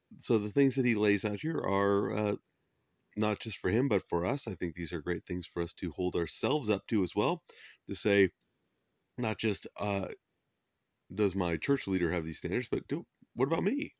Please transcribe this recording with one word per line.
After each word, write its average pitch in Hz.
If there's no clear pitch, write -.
so -
the 104
things 135
that 135
he 117
lays 104
out 104
here 160
are, 101
uh, 107
not 107
just -
for 95
him, 120
but 101
for 87
us. 127
I 107
think 87
these 87
are 82
great 87
things 90
for -
us 85
to 87
hold 90
ourselves 113
up 101
to 104
as 90
well, 139
to -
say, 101
not 113
just, 107
uh, 98
does 95
my 87
church 139
leader 90
have 87
these 80
standards, 110
but -
do, 156
what 127
about 160
me? 247